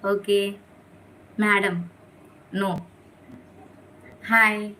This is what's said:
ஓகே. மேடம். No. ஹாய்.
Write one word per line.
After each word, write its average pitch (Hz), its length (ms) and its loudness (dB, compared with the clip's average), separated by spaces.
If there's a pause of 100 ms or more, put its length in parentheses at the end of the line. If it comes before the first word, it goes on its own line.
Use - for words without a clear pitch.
ஓகே. 202 540 0 (800)
மேடம். 196 420 2 (720)
No. 190 240 -2 (1500)
ஹாய். 214 500 2